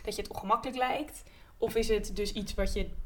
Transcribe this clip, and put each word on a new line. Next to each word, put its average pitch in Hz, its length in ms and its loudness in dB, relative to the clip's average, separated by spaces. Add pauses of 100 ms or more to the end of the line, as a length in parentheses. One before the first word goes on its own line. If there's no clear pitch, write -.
dat 208 120 -4
je 208 60 -4
het - 100 -6
ongemakkelijk 240 460 0
lijkt? 262 460 0 (340)
Of - 180 0
is 226 140 4
het 202 260 2
dus 208 180 0
iets 202 200 -4
wat 190 200 2
je 196 160 0 (160)